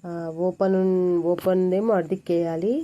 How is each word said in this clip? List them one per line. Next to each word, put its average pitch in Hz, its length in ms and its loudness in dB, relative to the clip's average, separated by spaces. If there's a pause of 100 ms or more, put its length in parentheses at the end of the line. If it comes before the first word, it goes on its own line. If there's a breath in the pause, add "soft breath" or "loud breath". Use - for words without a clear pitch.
ఆ, 170 40 -10 (340)
ఓపెన్ 190 360 0
ఉన్-, 180 360 2 (140)
ఓపెన్ 185 400 0
దేమో 214 260 0
అటు 170 140 -2
దిక్కేయాలి 170 720 -2